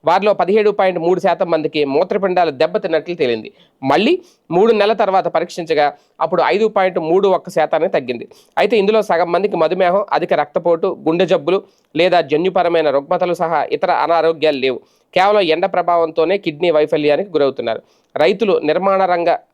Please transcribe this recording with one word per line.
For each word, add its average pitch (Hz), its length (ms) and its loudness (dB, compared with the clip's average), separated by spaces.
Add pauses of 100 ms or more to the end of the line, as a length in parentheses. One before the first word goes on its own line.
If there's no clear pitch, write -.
వారిలో 190 280 2
పదిహేడు 202 360 2
పాయింట్ 190 300 0
మూడు 170 200 0
శాతం 175 320 0
మందికి 160 340 0
మూత్రపిండాలు 180 680 0
దెబ్బతిన్నట్లు 165 640 -2
తేలింది. 120 360 -4 (320)
మళ్ళీ 202 380 2 (300)
మూడు 202 200 2
నెలల 214 220 2
తర్వాత 190 340 0
పరీక్షించగా 160 680 -2 (280)
అప్పుడు 165 240 -2
ఐదు 202 220 0
పాయింట్ 185 320 -2
మూడు 175 280 0
ఒక్క 180 220 -2
శాతానికి 160 420 -2
తగ్గింది. 123 360 -6 (300)
అయితే 208 200 2
ఇందులో 214 240 2
సగం 175 300 -2
మందికి 180 260 -2
మధుమేహం, 180 560 0
అధిక 165 200 -2
రక్తపోటు, 170 640 -2 (100)
గుండె 170 180 0
జబ్బులు 170 380 0 (320)
లేదా 175 260 2
జన్యుపరమైన 170 680 0
రుగ్మతలు 170 440 -2
సహా 165 380 -2
ఇతర 175 200 -2
అనారోగ్యాలు 156 680 0
లేవు. 131 240 -2 (320)
కేవలం 202 280 4
ఎండ 165 240 0
ప్రభావంతోనే 170 720 0
కిడ్నీ 170 340 -2
వైఫల్యానికి 151 580 0
గురవుతున్నారు. 127 520 -2 (360)
రైతులు, 190 460 2
నిర్మాణ 190 420 0
రంగ 175 300 2 (180)